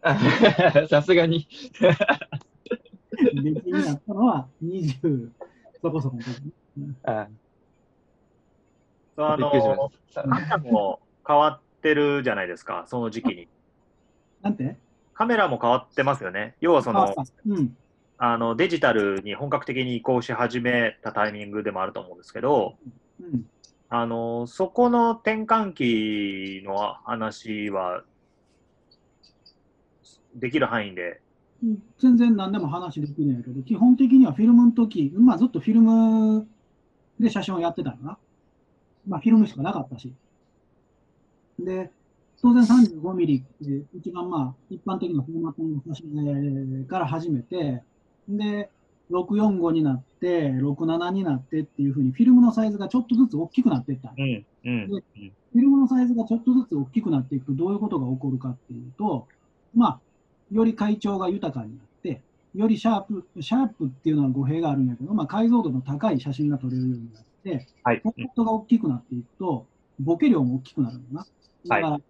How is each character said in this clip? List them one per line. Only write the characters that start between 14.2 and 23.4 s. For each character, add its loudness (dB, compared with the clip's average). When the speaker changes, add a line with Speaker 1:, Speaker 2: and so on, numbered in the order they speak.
Speaker 2:
な -4
ん -4
て？ -8
Speaker 3:
カ -2
メ 0
ラ 2
も -4
変 2
わ 4
っ -10
て -2
ま 0
す -14
よ -6
ね。 -10
要 2
は 4
そ -4
の、 4
Speaker 2:
あ、 -2
う -2
ん。 -2
Speaker 3:
あ 0
の、 -2
デ 0
ジ -4
タ 2
ル 0
に -10
本 -8
格 -4
的 -6
に -4
移 -8
行 0
し -8
始 -2
め 0
た -10
タ -2
イ -6
ミ -12
ン -14
グ -6
で -4
も -6
あ -4
る -10
と -10
思 -18
う -18
ん -20
で -20
す -20
け -12
ど、 0
Speaker 2:
う -18
ん。 -6